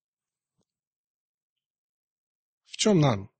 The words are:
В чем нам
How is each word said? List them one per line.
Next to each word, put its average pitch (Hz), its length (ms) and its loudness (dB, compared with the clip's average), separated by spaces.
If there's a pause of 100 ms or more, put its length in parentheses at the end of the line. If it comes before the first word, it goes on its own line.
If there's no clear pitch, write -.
(2750)
В - 120 -20
чем 208 220 2
нам 110 400 -2